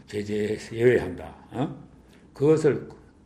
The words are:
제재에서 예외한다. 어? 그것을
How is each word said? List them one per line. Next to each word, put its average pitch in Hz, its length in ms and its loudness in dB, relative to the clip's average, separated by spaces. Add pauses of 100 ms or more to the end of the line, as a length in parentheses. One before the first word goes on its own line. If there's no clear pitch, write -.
제재에서 104 720 -6
예외한다. 92 600 2 (160)
어? - 320 -6 (500)
그것을 147 540 2 (380)